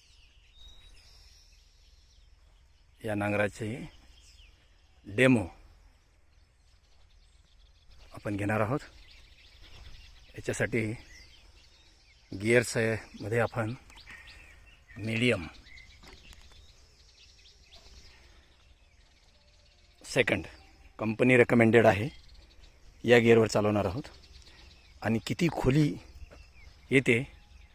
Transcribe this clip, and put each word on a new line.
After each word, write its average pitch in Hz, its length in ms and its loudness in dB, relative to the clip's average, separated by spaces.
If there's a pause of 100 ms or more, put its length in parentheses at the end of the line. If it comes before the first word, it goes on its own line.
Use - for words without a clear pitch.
(3000)
या 107 100 -4
नांगराचे 104 520 -2 (1400)
डेमो 117 380 2 (2750)
आपण 104 220 -8
घेणार 104 260 -2
आहोत. 117 180 -2 (1600)
याच्यासाठी 113 500 -4 (1500)
गिअर्स 113 440 0 (460)
मध्ये 113 180 -4
आपण 113 340 -4 (1200)
मीडियम 110 500 -2 (4000)
सेकंड - 420 -2 (520)
कंपनी 123 380 2
रेकमेंडेड 117 480 6
आहे 107 240 2 (960)
या 120 160 6
गिअरवर 113 280 6
चालवणार 104 380 0
आहोत 98 180 -6 (960)
आणि 113 260 -2
किती 165 240 -2
खोली 147 440 0 (960)
येते 127 260 2 (580)